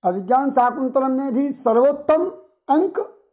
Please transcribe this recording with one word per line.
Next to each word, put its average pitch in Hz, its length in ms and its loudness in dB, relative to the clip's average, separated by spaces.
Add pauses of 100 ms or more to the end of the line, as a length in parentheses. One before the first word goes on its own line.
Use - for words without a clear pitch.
अभिज्ञान 202 480 -2
शाकुंतलम 262 600 0
में 262 220 -2
भी 277 200 -2
सर्वोत्तम 285 760 2 (440)
अंक 370 460 -2 (140)